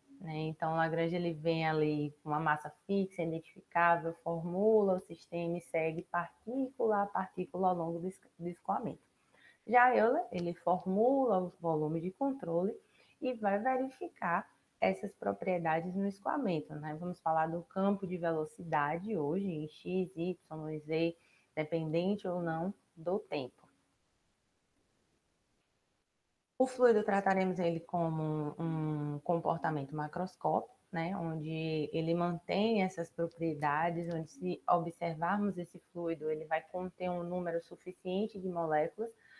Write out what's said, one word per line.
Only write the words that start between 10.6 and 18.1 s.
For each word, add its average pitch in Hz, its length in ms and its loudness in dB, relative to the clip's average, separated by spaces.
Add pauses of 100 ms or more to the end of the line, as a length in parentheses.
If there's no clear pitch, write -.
o 180 220 -2
volume 160 400 0
de 180 100 -4
controle 190 640 0 (460)
e 254 140 -2
vai 208 260 0
verificar 262 880 -2 (300)
essas 190 320 0
propriedades 180 840 -2
no 196 100 0
escoamento, 196 680 -2
né? 151 260 -8
Vamos 180 200 -6
falar 160 280 2
do 170 160 -4
campo 196 420 0
de 180 100 -4